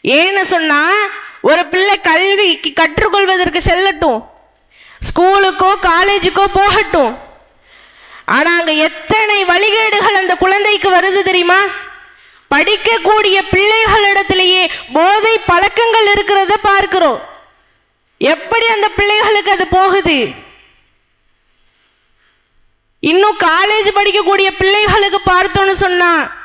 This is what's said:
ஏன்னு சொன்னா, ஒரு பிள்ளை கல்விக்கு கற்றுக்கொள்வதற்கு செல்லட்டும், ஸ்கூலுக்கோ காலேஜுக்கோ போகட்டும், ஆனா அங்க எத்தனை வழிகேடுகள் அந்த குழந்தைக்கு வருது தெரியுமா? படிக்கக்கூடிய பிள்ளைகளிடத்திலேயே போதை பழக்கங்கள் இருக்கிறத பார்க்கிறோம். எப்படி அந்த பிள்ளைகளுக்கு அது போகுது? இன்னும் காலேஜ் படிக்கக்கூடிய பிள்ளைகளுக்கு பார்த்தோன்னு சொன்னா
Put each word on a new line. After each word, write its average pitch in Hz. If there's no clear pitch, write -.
ஏன்னு 359
சொன்னா, 320
ஒரு 320
பிள்ளை 381
கல்விக்கு 359
கற்றுக்கொள்வதற்கு 359
செல்லட்டும், 339
ஸ்கூலுக்கோ 381
காலேஜுக்கோ 370
போகட்டும், 381
ஆனா 330
அங்க 330
எத்தனை 403
வழிகேடுகள் 415
அந்த 370
குழந்தைக்கு 392
வருது 370
தெரியுமா? 359
படிக்கக்கூடிய 403
பிள்ளைகளிடத்திலேயே 392
போதை 415
பழக்கங்கள் 415
இருக்கிறத 403
பார்க்கிறோம். 349
எப்படி 453
அந்த 427
பிள்ளைகளுக்கு 415
அது 370
போகுது? 359
இன்னும் 381
காலேஜ் 392
படிக்கக்கூடிய 392
பிள்ளைகளுக்கு 403
பார்த்தோன்னு 392
சொன்னா 359